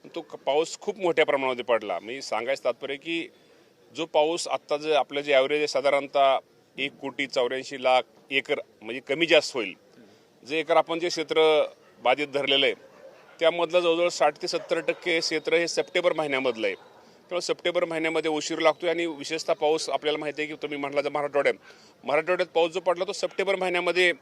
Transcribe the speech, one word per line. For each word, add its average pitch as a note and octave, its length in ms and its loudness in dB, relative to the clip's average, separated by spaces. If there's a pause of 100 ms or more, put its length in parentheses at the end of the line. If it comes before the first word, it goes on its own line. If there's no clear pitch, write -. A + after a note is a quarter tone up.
(160)
तो E3 60 -8
क-, - 140 -18
पाऊस D3 440 -2
खूप G3+ 180 -8
मोठ्या E3 280 2
प्रमाणामध्ये C3 400 -2
पडला. G#2 340 0
मी A#2+ 220 -10
सांगायचं A#2+ 440 -4
तात्पर्य C3+ 300 -4
की E3 320 -6 (680)
जो D#3+ 100 -4
पाऊस D#3+ 420 2
आत्ता C3+ 300 -2
जे D3+ 160 0
आपलं C#3+ 280 2
जे C#3+ 120 0
ॲव्हरेज C3+ 240 4
आहे, D3+ 100 0
साधारणतः C#3 720 2 (400)
एक C3+ 160 -4
कोटी C3+ 340 -6
चौऱ्याऐंशी C3 560 -4
लाख B2+ 180 4 (300)
एकर, C3+ 280 0 (220)
म्हणजे A#2 180 -10
कमी D3 260 -2
जास्त D3+ 300 4
होईल, G2+ 180 -4 (760)
जे D#3 120 -2
एकर D#3+ 180 2
आपण E3 220 2
जे F3 100 -2
क्षेत्र D#3 560 4 (380)
बाधित C#3 240 2
धरलेलं C#3 380 0
आहे, G#2+ 100 0 (640)
त्यामधलं E3+ 400 2
जवळजवळ F3 300 2
साठ D3+ 320 0
ते F3+ 60 -6
सत्तर E3 320 -4
टक्के E3 400 -2
क्षेत्र D#3+ 340 -2
हे E3+ 140 2
सप्टेंबर E3+ 460 0
महिन्यामधलं C3 540 0
आहे. F#2 80 -2
त्यामुळे - 680 -12
सप्टेंबर F3 440 -2
महिन्यामध्ये D#3+ 460 -2
उशीर D3+ 280 -4
लागतोय D#3+ 300 2
आणि E3+ 160 -2
विशेषतः D#3 480 -4
पाऊस D#3 360 0
आपल्याला D3 280 -2
माहिती D3+ 240 -6
आहे D3+ 60 -4
की D#3 140 -10
तुम्ही D3 160 -8
म्हटला C#3+ 240 -2
तर C#3+ 80 -4
मराठवाड्यात, C#3+ 440 0 (500)
मराठवाड्यात E3 440 0
पाऊस E3 240 2
जो F3 80 -4
पडला, F3 240 0
तो F#3+ 100 -6
सप्टेंबर F#3+ 420 -2
महिन्यामध्ये F3 680 2